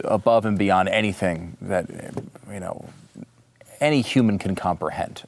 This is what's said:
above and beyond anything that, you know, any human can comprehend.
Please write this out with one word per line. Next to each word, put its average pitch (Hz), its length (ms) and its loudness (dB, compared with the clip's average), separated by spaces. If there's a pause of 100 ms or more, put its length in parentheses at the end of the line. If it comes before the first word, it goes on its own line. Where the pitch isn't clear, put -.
above 113 420 4
and 104 100 2
beyond 95 320 4
anything 92 720 -2
that, 95 280 -2 (640)
you 101 80 -10
know, - 260 -10 (920)
any 147 220 4
human 110 360 4
can 92 160 -2
comprehend. 85 760 -4